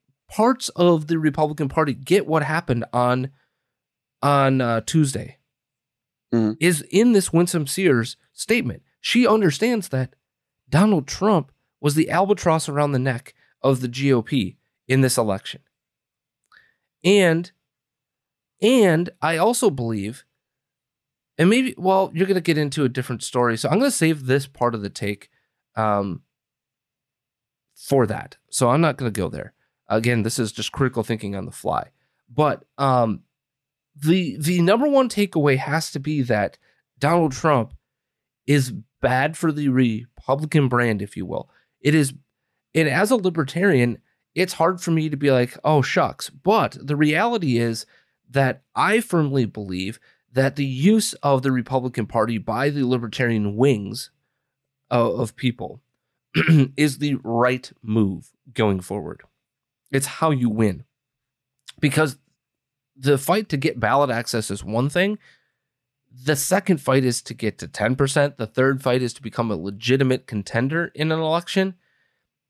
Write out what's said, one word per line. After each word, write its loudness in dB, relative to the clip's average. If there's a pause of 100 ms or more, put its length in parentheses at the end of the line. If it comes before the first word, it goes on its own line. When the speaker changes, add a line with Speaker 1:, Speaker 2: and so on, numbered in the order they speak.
(280)
Speaker 1:
parts 0
of 2
the 0
Republican 0
Party 0
get 0
what 0
happened -2
on, 0 (920)
on, 2
uh, 0
Tuesday -2 (920)
Speaker 2:
Mm-hmm. 2
Speaker 1:
is 2
in 4
this 2
Winsome 2
Sears 0 (160)
statement. -2 (180)
She 2
understands 2
that -4 (540)
Donald 4
Trump 0 (280)
was 0
the 0
albatross 0
around 0
the 0
neck -4 (280)
of 2
the -4
G 0
O 4
P -2 (320)
in 4
this 2
election. -4 (1400)
And, 4 (1120)
and 4 (100)
I 0
also 2
believe, -6 (1120)
and 4
maybe, 0
well, 0
you're 0
gonna 0
get 0
into 0
a 2
different -6
story, 0
so -4
I'm 2
gonna 2
save 0
this 0
part -2
of -8
the -8
take, -6 (460)
um, 0 (1500)
for 0
that. -10 (140)
So 2
I'm 2
not 2
gonna -4
go -4
there. -12 (360)
Again, 0
this -4
is -4
just -10
critical -2
thinking -6
on -10
the -14
fly. -6 (400)
But, -2 (140)
um, 0 (720)
the, 0
the 0
number 2
one 2
takeaway 0
has -4
to -8
be -2
that -2 (420)
Donald 2
Trump 0 (720)
is 2 (280)
bad 0
for 0
the -2
Republican 0
brand, 0
if -12
you -8
will. -10 (300)
It 2
is, 2 (600)
and 2
as 0
a 4
libertarian, 0 (360)
it's -2
hard 0
for -2
me 0
to -4
be 2
like, 2
"Oh, 4
shucks." -2
But 0
the -4
reality 0
is -2 (460)
that 0 (120)
I 2
firmly 0
believe -8 (320)
that 0
the -2
use 2 (100)
of 2
the 0
Republican -2
Party 0
by -2
the -2
libertarian -2
wings, 0 (800)
uh, 2
of -6
people -6 (520)
<clears throat> - (440)
is 0
the -4
right 0 (120)
move -2 (240)
going 0
forward. -10 (720)
It's 0
how 0
you 0
win. 0 (920)
Because 0 (800)
the 2
fight -2
to -2
get -2
ballot 2
access -4
is -8
one -2
thing. -2 (920)
The -2
second 0
fight 2
is 0
to -16
get -6
to -12
ten -2
percent. 0
The -4
third 0
fight 0
is -4
to -20
become -4
a -2
legitimate 0
contender -4
in -4
an -2
election. -2 (760)